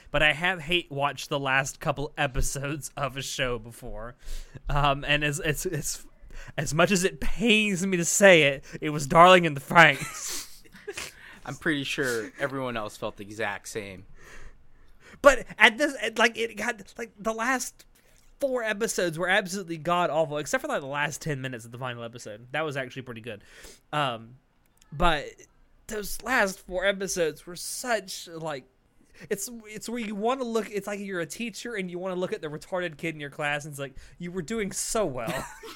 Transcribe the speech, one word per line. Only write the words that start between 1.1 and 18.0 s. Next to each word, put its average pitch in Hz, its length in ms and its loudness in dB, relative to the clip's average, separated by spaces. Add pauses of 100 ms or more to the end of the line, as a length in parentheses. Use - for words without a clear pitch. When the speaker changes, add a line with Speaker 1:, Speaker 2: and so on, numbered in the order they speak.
Speaker 1:
the 147 100 -2
last 135 400 0
couple 147 360 -4
episodes 139 800 -2
of 135 220 -4
a 131 60 -6
show 127 340 -2
before. 117 560 -12 (560)
Um, 143 340 2
and 147 200 2
as, 147 160 0
as, 156 260 -2
as, 165 400 -6 (540)
as 139 160 -2
much 175 160 6
as 185 120 4
it 170 160 0
pains 214 680 4
me 190 100 0
to 170 80 0
say 185 380 10 (100)
it, 139 100 -10 (180)
it 156 100 -2
was 147 160 -2
Darling 175 380 10
in 151 100 0
the 139 60 -8
Franxx. - 1000 4 (400)
<laughs> - 440 -18
Speaker 2:
I'm 135 100 -10
pretty 143 300 0
sure 120 440 -2 (100)
everyone 131 380 -4
else 107 180 -6
felt 110 220 -8
the 107 60 -12
exact 101 440 -6
same. 98 380 -10 (1160)
Speaker 1:
But 262 240 6 (140)
at 220 180 8
this, 294 240 0
at, 220 160 -6
like, 226 200 4
it 220 200 -4
got, 214 240 -6 (160)
like, 233 220 -10
the 220 140 -4
last 247 520 -4 (540)